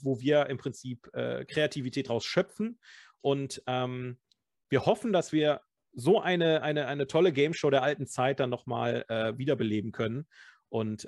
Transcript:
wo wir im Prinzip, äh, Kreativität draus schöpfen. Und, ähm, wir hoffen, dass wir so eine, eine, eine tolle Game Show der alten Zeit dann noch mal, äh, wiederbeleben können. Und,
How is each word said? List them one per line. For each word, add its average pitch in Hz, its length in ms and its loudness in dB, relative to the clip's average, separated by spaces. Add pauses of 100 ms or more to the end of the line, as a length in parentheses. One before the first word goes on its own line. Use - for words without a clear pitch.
wo 131 160 -2
wir 143 260 4
im 135 100 -6
Prinzip, 127 560 -10
äh, 123 320 -4
Kreativität 135 640 -4
draus 117 160 -2
schöpfen. 214 560 -2 (400)
Und, 139 460 -2
ähm, 127 500 -4 (540)
wir 131 160 2
hoffen, 220 260 2
dass 175 200 2
wir 151 280 2 (320)
so 156 260 4
eine, 165 440 2
eine, 147 240 -2
eine 143 200 -2
tolle 165 280 4
Game 143 180 4
Show 151 160 0
der 135 140 4
alten 143 240 0
Zeit 135 340 0
dann 131 80 2
noch 123 160 -4
mal, 120 440 -2
äh, 113 280 -2
wiederbeleben 113 560 0
können. 117 340 -4 (440)
Und, 110 380 -4